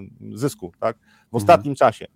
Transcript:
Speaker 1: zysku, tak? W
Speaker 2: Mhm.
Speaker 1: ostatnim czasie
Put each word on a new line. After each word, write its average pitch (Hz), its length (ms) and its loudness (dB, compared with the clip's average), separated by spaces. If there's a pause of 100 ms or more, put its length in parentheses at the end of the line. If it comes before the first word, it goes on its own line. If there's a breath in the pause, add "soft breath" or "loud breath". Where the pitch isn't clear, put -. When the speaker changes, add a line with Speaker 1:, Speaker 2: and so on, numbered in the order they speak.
(340)
Speaker 1:
zysku, 104 460 -6
tak? 113 160 -2
W - 40 -20
Speaker 2:
Mhm. - 300 -20
Speaker 1:
ostatnim 113 440 2
czasie 127 420 2